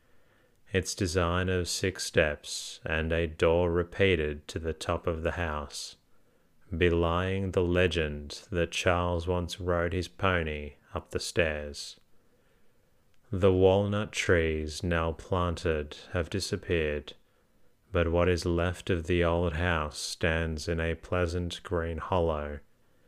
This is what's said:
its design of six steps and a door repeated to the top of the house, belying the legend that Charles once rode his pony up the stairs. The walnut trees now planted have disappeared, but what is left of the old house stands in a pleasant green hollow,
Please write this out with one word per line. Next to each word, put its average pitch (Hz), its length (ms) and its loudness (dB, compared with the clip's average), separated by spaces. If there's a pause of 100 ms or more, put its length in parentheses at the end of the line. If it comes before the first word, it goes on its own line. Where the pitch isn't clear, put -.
(720)
its 92 220 0
design 90 560 2
of 90 180 0
six - 360 -2
steps - 840 -2
and 80 260 0
a 82 140 2
door 85 440 4
repeated 85 800 0
to - 100 -8
the 80 140 -4
top - 340 -4
of 80 160 -2
the 80 100 0
house, 78 640 -8 (800)
belying 87 760 2
the 92 120 2
legend 82 800 0 (100)
that 85 200 0
Charles 87 580 0
once 87 320 -2
rode 87 320 0
his 90 160 -4
pony 78 680 -2 (180)
up - 160 -8
the 87 100 -4
stairs. 73 800 -4 (1300)
The 95 220 4
walnut 98 600 4
trees 78 680 0
now 82 300 0
planted 85 840 -2 (160)
have 85 160 -2
disappeared, 82 840 -2 (800)
but 85 200 2
what 85 160 4
is 87 200 2
left 87 420 0
of 82 180 0
the 87 160 2
old 85 300 2
house 80 460 -2
stands 80 680 -2
in 82 140 -2
a 82 140 -2
pleasant 87 680 -4
green 82 360 -4
hollow, 78 600 -2 (500)